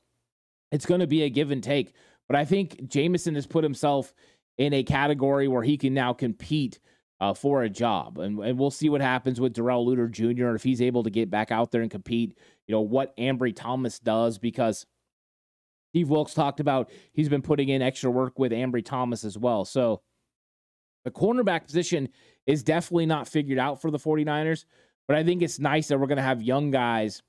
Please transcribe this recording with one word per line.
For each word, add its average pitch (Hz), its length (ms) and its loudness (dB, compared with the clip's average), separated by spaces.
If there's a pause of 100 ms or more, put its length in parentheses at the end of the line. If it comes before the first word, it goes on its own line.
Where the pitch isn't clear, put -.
(720)
it's 151 140 -2
gonna 175 220 2
be 156 160 2
a 147 80 0
give 143 200 0
and 131 140 -4
take. 139 300 -2 (340)
But 143 80 2
I 147 80 2
think 170 420 -2
Jameson 165 480 0
has 143 120 -4
put 160 180 0
himself 143 480 0 (460)
in 143 160 2
a 135 80 4
category 139 680 2
where 127 140 2
he 139 160 2
can 135 160 0
now 123 180 0
compete, 127 680 -4 (380)
uh, 98 140 0
for 139 300 0
a 110 80 -2
job. 95 480 -2
And, 101 220 -6
and 123 180 -2
we'll 139 120 2
see 151 200 0
what 143 100 2
happens 127 400 0
with 127 140 0
Darrell 120 320 0
Luter 123 240 2
Junior 120 440 0
if 110 100 -4
he's 127 180 2
able 123 200 2
to 110 60 -4
get 104 220 0
back 107 200 -2
out 117 200 0
there 117 100 0
and 113 100 -2
compete, 113 460 -4 (300)
you 107 80 -2
know, 107 80 2
what 127 340 0
Ambry 123 400 -2
Thomas 127 420 -4
does, 113 380 0
because 113 480 -2 (1120)
Steve 165 160 0
Wilks 151 240 0
talked 147 260 0
about 135 300 0 (240)
he's 151 160 0
been 143 100 2
putting 139 300 0
in 135 100 2
extra 131 300 0
work 127 280 0
with 127 140 0
Ambry 123 320 -2
Thomas 123 400 -4
as 104 140 -10
well. 113 260 0
So 117 380 -2 (1040)
the 127 60 -8
cornerback 202 520 0
position 151 440 -2 (380)
is 139 180 2
definitely 170 420 2
not 151 220 0
figured 135 320 0
out 139 200 -2
for 151 120 -2
the 147 60 -2
forty-niners, 156 680 -2 (400)
but 147 100 2
I 160 60 2
think 175 180 2
it's 151 200 -2
nice 147 260 2
that 139 140 2
we're 135 80 2
gonna 139 120 2
have 131 220 0
young 135 300 2
guys 117 560 0